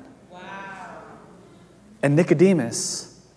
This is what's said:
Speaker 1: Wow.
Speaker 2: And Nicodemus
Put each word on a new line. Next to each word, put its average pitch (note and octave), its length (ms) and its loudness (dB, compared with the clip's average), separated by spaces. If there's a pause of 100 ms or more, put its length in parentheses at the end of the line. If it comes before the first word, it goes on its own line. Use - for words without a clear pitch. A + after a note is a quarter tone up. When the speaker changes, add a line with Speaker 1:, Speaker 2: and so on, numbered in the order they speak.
(300)
Speaker 1:
Wow. F3+ 100 -20 (1600)
Speaker 2:
And C#3+ 120 2
Nicodemus E3 1040 2 (180)